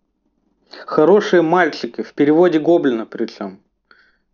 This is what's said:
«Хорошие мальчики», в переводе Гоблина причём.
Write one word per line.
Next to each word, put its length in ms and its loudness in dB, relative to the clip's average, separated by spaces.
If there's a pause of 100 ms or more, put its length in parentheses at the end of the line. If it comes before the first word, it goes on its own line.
(840)
«Хорошие 560 2
мальчики», 600 -2
в 120 -16
переводе 460 2
Гоблина 460 0
причём. 540 -10 (760)